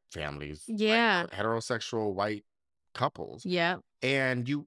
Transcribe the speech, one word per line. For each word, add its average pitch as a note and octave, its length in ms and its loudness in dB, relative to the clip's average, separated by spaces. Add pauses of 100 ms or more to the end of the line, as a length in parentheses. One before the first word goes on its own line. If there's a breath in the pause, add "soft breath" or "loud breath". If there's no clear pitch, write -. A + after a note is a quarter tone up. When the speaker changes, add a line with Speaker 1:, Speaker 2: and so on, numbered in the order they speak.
(100)
Speaker 1:
families, D2 580 -8
like, A3 120 -4
Speaker 2:
Yeah. G#3+ 520 4
Speaker 1:
heterosexual A2+ 800 0
white G#2 300 -2 (500)
couples. - 500 -4
Speaker 2:
Yep. F3 360 2 (220)
Speaker 1:
And B2+ 460 2
you, D3 180 -2